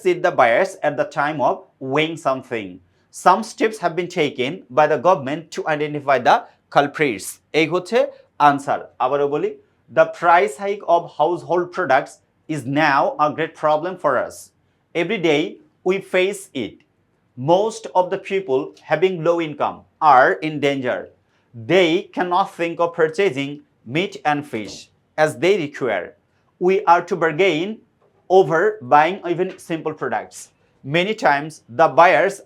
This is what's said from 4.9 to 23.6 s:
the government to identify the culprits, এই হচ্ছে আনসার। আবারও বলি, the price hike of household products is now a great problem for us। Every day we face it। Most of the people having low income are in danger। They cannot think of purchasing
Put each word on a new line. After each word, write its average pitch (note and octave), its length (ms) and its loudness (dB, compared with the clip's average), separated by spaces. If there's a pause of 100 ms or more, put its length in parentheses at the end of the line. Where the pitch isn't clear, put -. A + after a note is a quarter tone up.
the C#3+ 140 0
government D#3+ 360 0 (120)
to F#3+ 60 -8 (160)
identify D3 420 -2 (100)
the G#3+ 80 6 (400)
culprits, C#3+ 500 0 (260)
এই D#3 140 2
হচ্ছে F3 320 -2 (400)
আনসার। C#3 420 2 (180)
আবারও C#3+ 300 0
বলি, D#3+ 220 -4 (480)
the D#3+ 80 6 (140)
price F3 340 4 (100)
hike G3+ 200 -6 (100)
of E3+ 80 2 (160)
household E3 480 -2 (100)
products D3+ 360 0 (420)
is C#3+ 60 -6 (260)
now C#3 140 4 (260)
a - 100 4
great D#3 260 -6
problem D#3 300 0 (120)
for C#3+ 80 2 (140)
us। F2 80 -12 (680)
Every F#3+ 180 -4 (100)
day D3 120 2 (460)
we F#3+ 60 2 (200)
face G3 280 -2 (220)
it। - 100 -10 (640)
Most F#3+ 440 0 (160)
of F3+ 140 4
the F#3 80 -4 (100)
people F#3 300 0 (300)
having E3+ 240 0 (140)
low E3+ 100 2 (100)
income G#2+ 300 -4 (360)
are C3+ 160 8 (160)
in D#3 140 -6
danger। B2+ 400 0 (720)
They F3 180 4 (240)
cannot F3+ 320 0 (120)
think E3+ 240 -4
of E3+ 60 0 (120)
purchasing D#3 520 -2 (420)